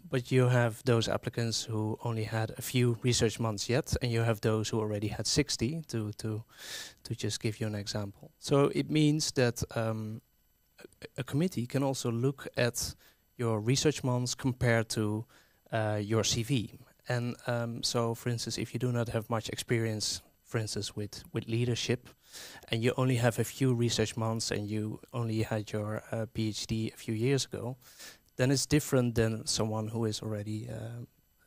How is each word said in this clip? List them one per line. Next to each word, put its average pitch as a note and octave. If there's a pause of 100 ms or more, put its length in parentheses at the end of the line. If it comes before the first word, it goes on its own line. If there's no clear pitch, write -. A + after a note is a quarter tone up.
(100)
but B2+
you B2+
have A#2+
those A#2
applicants A#2
who A2
only A2+
had A2
a -
few B2
research A#2+
months A2
yet, B2
and B2
you A#2
have A2+
those A2
who A2+
already G#2+
had G#2
sixty, D3+
to, G#2+
to, A2 (600)
to -
just -
give A2
you A2+
an G#2
example. G#2
So C#3+
it C#3
means D3+
that, B2 (140)
um, A2 (600)
a, -
a C3
committee C#3+
can C3
also C3+
look B2
at - (420)
your A2+
research A#2+
months B2
compared A#2+
to, G#2+ (480)
uh, G#2+
your G#2
C -
V. A2+ (300)
And, A#2+ (100)
um, A#2
so, A#2
for B2
instance, A#2
if -
you A#2+
do B2
not A#2+
have A2+
much A2+
experience, A2+ (220)
for -
instance, G#2+
with, G#2 (100)
with -
leadership, A#2 (640)
and A2+
you A#2+
only B2+
have A#2
a A#2
few C3
research A#2
months A2+
and G#2
you G#2+ (120)
only A2+
had G#2+
your, G#2+
uh, A2+
P A2
H -
D A2
a -
few -
years B2+
ago, A2 (600)
then B2+
it's C3+
different B2+
than A2
someone A2
who A2+
is G#2+
already, G#2+
uh, A#2 (420)